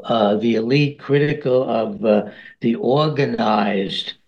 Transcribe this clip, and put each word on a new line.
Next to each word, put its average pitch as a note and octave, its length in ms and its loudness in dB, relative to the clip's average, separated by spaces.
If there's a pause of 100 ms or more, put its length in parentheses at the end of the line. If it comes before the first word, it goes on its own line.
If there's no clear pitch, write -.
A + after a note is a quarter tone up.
uh, G#2+ 320 2
the A2+ 200 0
elite, C3+ 440 0
critical C3+ 640 0
of, A2 400 -4
uh, G#2 220 4 (340)
the A#2 160 0
organized A2+ 1400 0 (140)